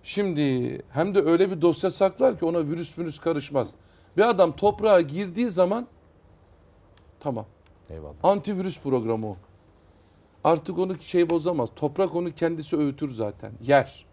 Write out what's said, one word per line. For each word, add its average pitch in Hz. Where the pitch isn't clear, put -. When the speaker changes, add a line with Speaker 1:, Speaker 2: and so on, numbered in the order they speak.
Speaker 1:
Şimdi 139
hem 180
de 196
öyle 170
bir 160
dosya 175
saklar 202
ki 170
ona 165
virüs 165
mürüs 165
karışmaz. 143
Bir 226
adam 180
toprağa 202
girdiği 185
zaman 185
tamam. 120
Speaker 2:
Eyvallah. 76
Speaker 1:
Antivirüs 190
programı 113
o. 92
Artık 160
onu 185
şey 170
bozamaz. 160
Toprak 156
onu 175
kendisi 165
öğütür 143
zaten. 107
Yer. 135